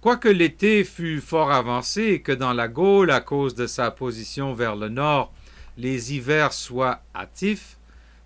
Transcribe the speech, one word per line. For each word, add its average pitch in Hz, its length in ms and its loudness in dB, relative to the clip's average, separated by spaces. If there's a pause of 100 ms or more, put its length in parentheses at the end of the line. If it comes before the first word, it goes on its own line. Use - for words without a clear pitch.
Quoique 240 260 2
l'été 202 560 4
fût 165 380 -4
fort 156 320 0
avancé 123 500 0
et 202 180 2
que 147 120 -2
dans 127 200 0
la 120 140 0
Gaule, 175 460 4
à 185 80 4
cause 139 340 -2
de 117 140 -4
sa 120 240 -2
position 127 640 -8
vers 113 200 -2
le 104 140 -6
nord, 139 440 0 (440)
les 123 400 -6
hivers 151 360 0
soient 127 480 -4 (140)
hâtifs, 185 640 -6 (500)